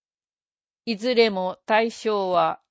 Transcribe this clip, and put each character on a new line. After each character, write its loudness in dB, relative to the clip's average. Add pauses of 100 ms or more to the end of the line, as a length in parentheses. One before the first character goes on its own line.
(840)
い -4
ず -2
れ 4
も -6
対 2
象 -4
は 0 (100)